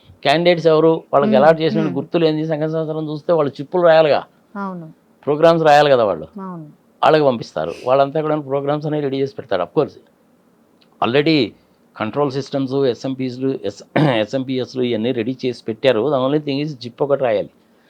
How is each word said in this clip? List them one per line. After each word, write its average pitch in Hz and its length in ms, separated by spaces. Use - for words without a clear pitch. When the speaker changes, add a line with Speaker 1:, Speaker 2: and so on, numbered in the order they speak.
Speaker 1:
క్యాండిడేట్స్ 165 440
ఎవరు, 160 360
వాళ్ళకి 143 220
Speaker 2:
మ్మ్. 131 80
Speaker 1:
అలాట్ 160 180
చేసిన 160 200
Speaker 2:
మ్మ్. 147 140
Speaker 1:
గుర్తులు 160 300
ఏంది, 156 220
సంఖ్యా 156 200
సంవత్సరం 156 420
చూస్తే 156 240
వాళ్ళు 147 280
చిప్పులు 175 200
రాయాలిగా, 160 420
Speaker 2:
అవును. 185 380
Speaker 1:
ప్రోగ్రామ్స్ 160 380
రాయాలి 147 280
కదా 120 120
వాళ్ళు. 80 240
Speaker 2:
అవును. 180 220
Speaker 1:
వాళ్ళకి 151 200
పంపిస్తారు. 113 500
వాళ్ళంతా 139 360
కూడా 151 180
ప్రోగ్రామ్స్ 139 460
అనేవి 151 180
రెడీ 135 180
చేసి 135 140
పెడతారు. 107 280
Of 90 140
course 110 200
already 143 400
కంట్రోల్ 131 340
సిస్టమ్స్, 135 420
ఎస్ఎంపీస్లు, 131 920
ఎస్-, - 180
<clears throat> 135 280
ఎస్ఎంపీఎస్లు 127 600
ఇవన్నీ 117 280
రెడీ 123 340
చేసి 120 220
పెట్టారు. 113 320
The 135 280
only 147 220
thing 143 180
is 143 160
జిప్ 120 200
ఒకటి 139 200
రాయాలి. 101 260